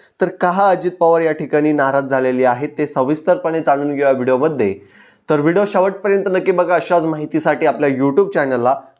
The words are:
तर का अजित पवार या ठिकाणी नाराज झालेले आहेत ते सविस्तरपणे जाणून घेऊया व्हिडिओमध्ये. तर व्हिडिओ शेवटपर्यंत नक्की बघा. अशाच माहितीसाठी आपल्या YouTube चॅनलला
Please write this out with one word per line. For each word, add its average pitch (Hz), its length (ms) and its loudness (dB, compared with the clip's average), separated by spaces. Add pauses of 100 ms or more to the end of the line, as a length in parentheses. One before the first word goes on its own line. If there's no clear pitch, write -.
(220)
तर 190 40 2
का 185 440 0
अजित 175 220 0
पवार 165 300 2
या 160 100 0
ठिकाणी 151 400 0
नाराज 139 320 0
झालेले 127 420 0
आहेत 127 320 0
ते 151 100 -2
सविस्तरपणे 160 760 -2
जाणून 143 340 0
घेऊया 139 160 2
व्हिडिओमध्ये. 127 640 0 (540)
तर 151 100 2
व्हिडिओ 170 260 2
शेवटपर्यंत 196 640 0
नक्की 185 240 0
बघा. 175 240 0
अशाच 165 300 0
माहितीसाठी 151 600 -2
आपल्या 120 240 0
YouTube 139 440 0
चॅनलला 131 420 0 (240)